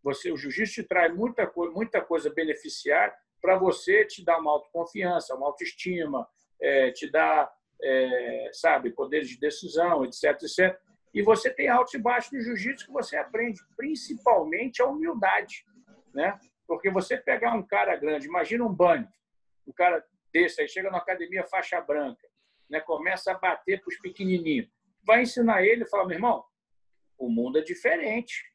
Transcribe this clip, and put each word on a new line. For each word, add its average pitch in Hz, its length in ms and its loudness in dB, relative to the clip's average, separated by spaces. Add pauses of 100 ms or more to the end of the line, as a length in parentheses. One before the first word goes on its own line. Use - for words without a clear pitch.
Você, 139 300 -4
o 151 60 -4
jiu-jitsu 143 360 -4
te - 100 -8
traz 170 300 2
muita 220 320 -2
co-, 170 260 -4
muita 208 300 -2
coisa 151 320 -2
beneficiar 156 800 0 (240)
pra 185 180 4
você 190 480 4
te 190 200 -12
dar 165 140 4
uma 151 120 0
autoconfiança, 170 840 -2
uma 135 100 -4
autoestima, 156 840 -4 (320)
é, 139 320 4
te 147 200 -12
dá, 151 400 4 (300)
é, 127 720 0
sabe, 131 400 0
poderes 135 380 -4
de 123 100 -18
decisão, 151 640 0
et 123 100 -6
cetera, 147 320 -2
et - 40 -8
cetera. 185 320 2 (320)
E 208 80 -2
você 220 280 4
tem - 180 -2
altos 247 260 2
e 285 40 -6
baixos 240 340 -2
no 269 100 -6
jiu-jitsu 233 460 -6
que 269 40 -20
você 262 240 -6
aprende, 226 440 -4 (180)
principalmente 240 1040 0
a 254 40 6
humildade, 277 800 -2 (480)
né? - 240 -2 (300)
Porque - 220 -2
você 190 280 0
pegar 233 360 0
um 202 100 -2
cara 202 320 0
grande, 147 320 -4
imagina 180 380 -2
um 208 80 0
Bunny, 165 340 4 (600)
um - 40 -20
cara 175 340 2 (260)
desse 165 300 2
aí, 147 60 0
chega 190 240 -6
na 180 80 -2
academia 180 460 -4
faixa 180 360 -4
branca, 147 460 -4 (420)
né, 151 100 -2
começa 175 520 -2
a 185 60 -4
bater 185 440 -2
pros - 180 -10
pequenininhos. 180 680 -2 (340)
Vai 233 200 6
ensinar 226 400 2
ele 233 200 4
e - 60 -10
fala, 196 160 0
"Meu 170 120 -6
irmão, 202 280 0 (720)
o 131 120 -8
mundo 123 280 0
é 160 40 2
diferente. 240 920 -4